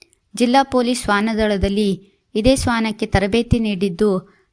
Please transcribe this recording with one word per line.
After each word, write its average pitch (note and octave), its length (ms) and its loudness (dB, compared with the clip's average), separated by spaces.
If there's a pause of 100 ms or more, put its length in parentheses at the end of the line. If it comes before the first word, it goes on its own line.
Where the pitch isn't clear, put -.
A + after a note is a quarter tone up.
(360)
ಜಿಲ್ಲಾ B3 260 2
ಪೊಲೀಸ್ B3 400 -2
ಶ್ವಾನದಳದಲ್ಲಿ G#3 1160 -2 (140)
ಇದೇ A#3+ 220 4
ಶ್ವಾನಕ್ಕೆ A3 500 -2
ತರಬೇತಿ A3 520 0
ನೀಡಿದ್ದು, G3 800 -2 (140)